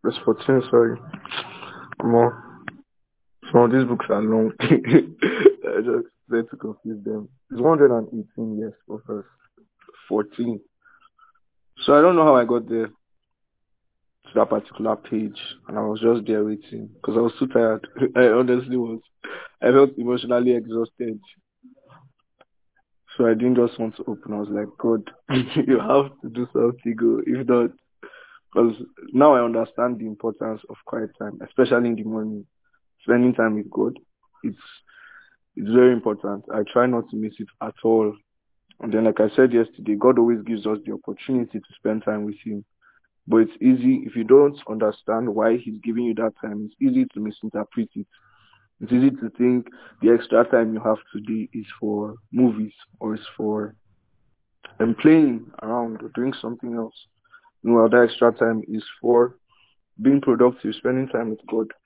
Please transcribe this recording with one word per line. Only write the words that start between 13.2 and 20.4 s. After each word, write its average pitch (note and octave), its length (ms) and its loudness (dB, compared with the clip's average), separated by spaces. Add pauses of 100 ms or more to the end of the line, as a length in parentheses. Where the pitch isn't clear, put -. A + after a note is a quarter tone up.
that A2 160 2
particular A2 460 -4
page, A2 420 -8 (280)
and G2+ 120 -8
I G#2+ 40 -4
was G#2+ 180 -6
just A#2 260 2
there G#2+ 180 -2
waiting, G#2+ 460 -10 (120)
'cause G#2+ 140 -4
I A2+ 40 2
was A#2 180 0
too C3+ 100 -2
tired. A2+ 380 0 (140)
<laughs> B2+ 160 0
I B2+ 120 8
honestly B2 480 2
was. A2+ 240 -4 (600)
I A#2+ 120 4
felt C3+ 260 6
emotionally B2 560 0